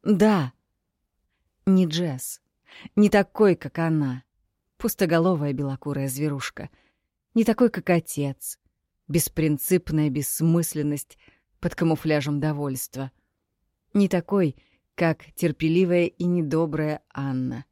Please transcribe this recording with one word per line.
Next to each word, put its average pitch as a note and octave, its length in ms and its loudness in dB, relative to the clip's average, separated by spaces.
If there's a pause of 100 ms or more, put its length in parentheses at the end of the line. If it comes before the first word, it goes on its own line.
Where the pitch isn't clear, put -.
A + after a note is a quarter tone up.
Да, G3 500 2 (1120)
не F#3 200 6
Джесс, D#3 540 -6 (560)
не G#3 140 6
такой, G3+ 440 4
как - 240 -8
она, D3 460 0 (540)
пустоголовая E3 760 0
белокурая C#3 560 -4
зверушка, C#3 600 -6 (640)
не A3+ 100 4
такой, A#3 260 4
как F3+ 200 -6
отец, C#3+ 680 -2 (480)
беспринципная D#3 1040 0
бессмысленность D3 1080 -2 (440)
под - 160 -4
камуфляжем D3+ 640 0
довольства, C#3 720 -6 (800)
не G3+ 160 2
такой, F3+ 480 0 (380)
как E3 400 -2
терпеливая E3+ 720 0
и - 180 -6
недобрая D#3 760 -2 (100)
Анна C3 600 -6